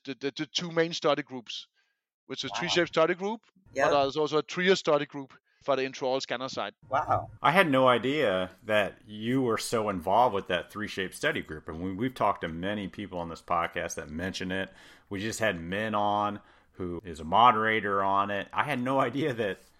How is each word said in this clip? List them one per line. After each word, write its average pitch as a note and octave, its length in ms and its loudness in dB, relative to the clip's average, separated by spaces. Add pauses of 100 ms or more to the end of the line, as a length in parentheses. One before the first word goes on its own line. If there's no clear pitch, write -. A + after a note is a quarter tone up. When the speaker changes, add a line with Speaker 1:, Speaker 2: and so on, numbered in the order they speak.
Speaker 1:
the, C3+ 140 -8
the, C#3 160 -4
the D#3 100 -4
two F3 260 -6
main E3 220 2
study D3 300 0
groups, - 440 -12 (600)
which - 160 -8
is C3+ 80 -6
Speaker 2:
Wow. G#2+ 80 -6
Speaker 1:
Tree E3+ 100 -2
Shape E3+ 180 4
study E3 280 4
group, G3+ 260 -6 (320)
Speaker 2:
Yeah. C3+ 160 2
Speaker 1:
but C#3+ 140 4
there's C#3 140 0
also D3+ 220 0
a D3 40 0
Trias F3+ 360 2
study D3 260 2
group C#3 280 -14 (300)
for C#3 120 2
the C3 80 0
intraoral C3 380 -2
scanner C3 280 -6
side. G#2+ 240 -6 (160)
Speaker 2:
Wow. B2+ 400 -2 (120)
Speaker 3:
I C3+ 100 4
had F3 180 4
no C3 180 6
idea A#2 600 2 (160)
that G#2+ 400 2
you A2 380 -2
were A2+ 160 2
so A2 300 -2
involved G2 440 4
with F#2+ 140 -2
that F2 240 -2
Three G#2 160 -8
Shape F#2+ 260 -6
study D3 280 -2
group. D#2 280 -12
And D#2+ 120 -10
we, F#2 120 -4
we've B2+ 220 -4
talked G2+ 260 0
to F#2 60 -4
many F#2+ 400 -4
people F#2+ 320 -8
on E2+ 100 -6
this D#2+ 140 -12
podcast E2+ 520 -2
that D#2 140 -10
mention F2+ 420 -6
it. F#2+ 180 -4 (400)
We G2 120 -6
just A2 180 -6
had G2+ 220 0
Min G2+ 320 -4
on, G#2 460 0 (340)
who F2 320 -8
is E2 140 -12
a E2 40 -12
moderator A2 800 4
on G2 280 2
it. G2+ 200 -4
I G#2+ 120 0
had C3 180 -2
no C3+ 180 0
idea C3+ 360 0
that G#2 240 -2 (200)